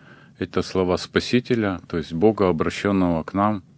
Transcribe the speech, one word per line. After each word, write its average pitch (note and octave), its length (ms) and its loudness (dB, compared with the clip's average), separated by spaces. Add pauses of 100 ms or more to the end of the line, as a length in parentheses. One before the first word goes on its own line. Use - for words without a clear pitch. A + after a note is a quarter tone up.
(380)
Это F#2 240 -4
слова F2+ 360 0
Спасителя, G#2+ 880 -2
то A2 100 -4
есть G2 160 -6
Бога, G2+ 340 4
обращенного F2 760 0
к - 100 -14
нам G2+ 300 0 (140)